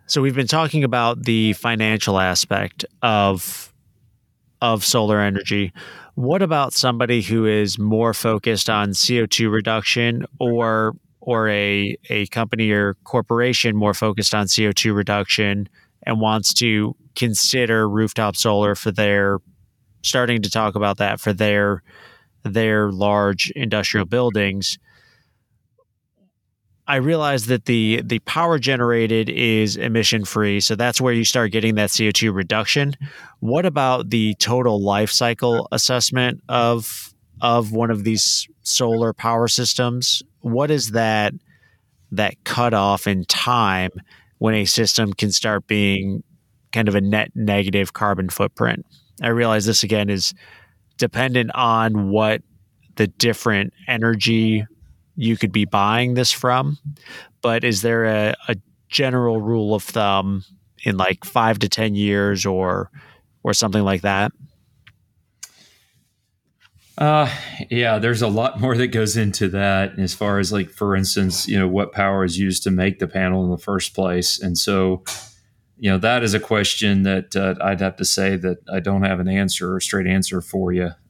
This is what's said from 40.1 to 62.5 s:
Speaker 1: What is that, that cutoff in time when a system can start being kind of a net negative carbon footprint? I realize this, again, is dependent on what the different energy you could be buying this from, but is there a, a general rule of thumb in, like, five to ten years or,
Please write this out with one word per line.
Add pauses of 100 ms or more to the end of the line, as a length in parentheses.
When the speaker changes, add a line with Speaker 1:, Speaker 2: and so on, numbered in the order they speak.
Speaker 1:
What
is
that, (800)
that
cutoff
in
time (480)
when
a
system
can
start
being (500)
kind
of
a
net
negative
carbon
footprint? (360)
I
realize
this,
again,
is (640)
dependent
on
what (540)
the
different (140)
energy (500)
you
could
be
buying
this
from, (640)
but
is
there
a, (140)
a (320)
general
rule
of
thumb (400)
in,
like,
five
to
ten
years
or, (540)